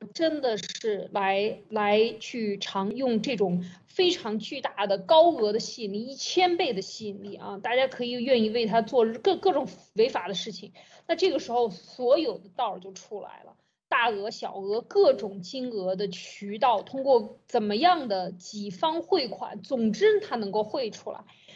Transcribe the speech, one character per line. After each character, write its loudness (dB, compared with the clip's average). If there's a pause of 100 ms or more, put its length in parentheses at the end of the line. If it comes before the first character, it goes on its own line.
(120)
真 -2
的 0
是 -6
来， 0
来 2
去 -4
常 -4
用 0
这 -2
种 0 (220)
非 2
常 -4
巨 -10
大 -2
的 2
高 8
额 2
的 0
吸 -8
引 -4
力， -6
一 -12
千 2
倍 0
的 -4
吸 -12
引 -10
力 -12
啊， -12
大 -4
家 4
可 -6
以 -4 (120)
愿 4
意 2
为 0
他 4
做 4
各， 2
各 4
种 2 (280)
违 4
法 -6
的 -6
事 -8
情， -16 (340)
那 -2
这 4
个 0
时 -8
候 2
所 0
有 -2
的 -20
道 -4
儿 -14
就 -16
出 -14
来 -18
了， -20 (320)
大 2
额、 -6
小 -10
额、 -4
各 6
种 -8
金 -8
额 -4
的 -4
渠 -10
道， 2
通 -8
过 2
怎 0
么 -2
样 4
的 -2
几 -12
方 -2
汇 0
款， -10
总 0
之 4
他 -6
能 -4
够 2
汇 -4
出 -14
来。 -12 (320)